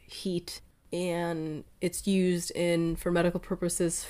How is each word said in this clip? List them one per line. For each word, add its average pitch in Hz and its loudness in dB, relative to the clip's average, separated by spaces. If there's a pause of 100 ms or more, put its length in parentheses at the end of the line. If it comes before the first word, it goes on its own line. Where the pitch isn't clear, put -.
heat, - -6 (280)
and 170 -2 (180)
it's 180 -2
used 180 4
in, 170 2
for 180 -2
medical 175 2
purposes 175 -2